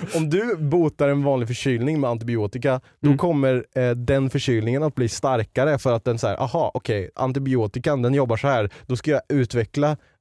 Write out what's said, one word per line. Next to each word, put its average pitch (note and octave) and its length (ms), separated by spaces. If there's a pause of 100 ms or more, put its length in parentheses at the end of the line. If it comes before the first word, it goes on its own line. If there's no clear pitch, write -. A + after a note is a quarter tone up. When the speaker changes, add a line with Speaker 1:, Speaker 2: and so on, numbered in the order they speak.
(160)
Speaker 1:
om D#3+ 140
du G#3 260
botar D3+ 520
en C#3+ 160
vanlig C3 240
förkylning B2+ 520
med C3 100
antibiotika, A#2 720 (200)
då - 60
Speaker 2:
Mm. C#3+ 120
Speaker 1:
kommer, C3+ 560
eh, B2 160
den C3 400
förkylningen A#2 520
att D3+ 120
bli B2 140
starkare C3 680
för B2+ 140
att A2+ 120
den A#2 140
så B2 80
här, G2+ 100
aha, C3 380
okej, G2+ 400
antibiotikan, C3 880
den B2 120
jobbar B2+ 220
så C#3 120
här. A2+ 220 (160)
Då B2+ 100
ska D3+ 140
jag C#3 180
utveckla C#3+ 680 (240)